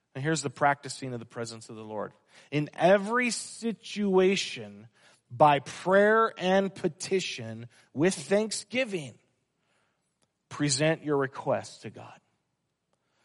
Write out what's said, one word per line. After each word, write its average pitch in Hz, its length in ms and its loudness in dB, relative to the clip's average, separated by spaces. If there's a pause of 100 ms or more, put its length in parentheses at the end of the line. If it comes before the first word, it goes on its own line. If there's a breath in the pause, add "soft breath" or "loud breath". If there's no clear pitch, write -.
(160)
and 135 80 -8
here's 156 180 0
the 139 80 -6
practicing 135 640 -2
of 120 60 -8
the 113 60 -14
presence 113 440 -12
of 117 60 -16
the 110 80 -14
Lord, 104 300 -8 (360 soft breath)
"in 147 240 -2
every 208 560 4
situation, 104 1600 -2 (420 soft breath)
by 143 300 6
prayer 208 800 2
and 190 360 2
petition, 120 960 -4 (240 soft breath)
with 175 220 2
thanksgiving, 196 1040 -4 (1300)
present 147 540 0
your 147 140 0
requests 127 640 -4
to 113 100 -14
God." 113 300 -18 (1040)